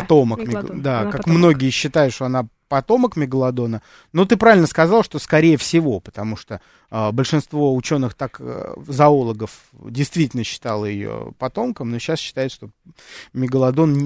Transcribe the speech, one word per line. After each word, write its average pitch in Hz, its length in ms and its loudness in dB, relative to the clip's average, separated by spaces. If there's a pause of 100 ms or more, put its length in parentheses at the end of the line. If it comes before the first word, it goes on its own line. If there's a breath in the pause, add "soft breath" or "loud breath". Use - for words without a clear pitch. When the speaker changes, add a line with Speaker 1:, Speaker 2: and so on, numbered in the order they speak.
Speaker 1:
потомок 120 400 2
мег-, 113 80 -8
Speaker 2:
мегалодона. 113 340 -6
Speaker 1:
да, 131 200 -2
Speaker 2:
Она 147 100 -4
Speaker 1:
как 123 100 -4
Speaker 2:
потомок. 165 160 2
Speaker 1:
многие 143 320 4
считают, 139 440 0
что 131 100 -8
она 127 220 -2 (220)
потомок 214 480 0
мегалодона. 127 680 -2 (320 soft breath)
Но 180 100 4
ты 196 140 4
правильно 208 280 6
сказал, 180 380 2
что - 140 -10
скорее 156 400 4
всего, 151 420 0
потому 104 380 -8
что, - 240 -14 (280 soft breath)
а, 107 220 -2
большинство 139 640 0
ученых, 127 380 -2
так, - 260 -10
э, 123 320 -12 (160)
зоологов, 131 640 2 (240)
действительно 127 680 -4
считало 107 440 -6
ее 101 520 -8
потомком, 131 520 -6
но 117 80 -6
щас 156 200 -6
считают, 131 320 -6
что - 200 -18 (640 loud breath)
мегалодон 131 600 2
н-, 139 120 0